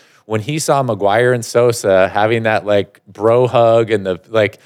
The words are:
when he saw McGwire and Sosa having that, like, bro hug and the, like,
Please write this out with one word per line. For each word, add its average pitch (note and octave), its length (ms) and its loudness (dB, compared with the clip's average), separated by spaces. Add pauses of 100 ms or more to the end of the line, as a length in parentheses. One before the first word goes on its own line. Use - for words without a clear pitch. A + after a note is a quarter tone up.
(260)
when A2 160 -6
he D3 160 -6
saw D3 240 -2
McGwire A2+ 520 0
and A#2 80 -4
Sosa A2 640 2
having A2 340 -2
that, A2 240 -2
like, G2+ 420 -2
bro A2+ 380 0
hug A#2 440 2
and G#2 140 -2
the, F#2 240 -4
like, A2 380 -2